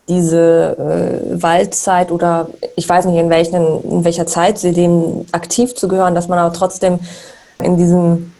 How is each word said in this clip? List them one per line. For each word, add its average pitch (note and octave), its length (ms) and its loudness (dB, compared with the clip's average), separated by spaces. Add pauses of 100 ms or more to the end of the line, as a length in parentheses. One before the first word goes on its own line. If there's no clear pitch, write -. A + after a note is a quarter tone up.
diese, E3 680 2 (560)
äh, F3 100 -4
Waldzeit F3+ 680 0
oder E3+ 380 0 (280)
ich E3+ 120 -8
weiß F3+ 180 2
nicht, E3+ 120 2
in E3 120 2
welchen, E3 540 2
in E3+ 200 0
welcher E3+ 220 0
Zeit F3 320 0
sie F3+ 140 0
dem E3+ 600 0
aktiv A#3 420 -2
zugehören, F#3 400 0
dass F3 140 -2
man F3+ 100 0
aber E3+ 140 2
trotzdem F3+ 460 -2 (640)
in F3 140 0
diesem, E3+ 640 2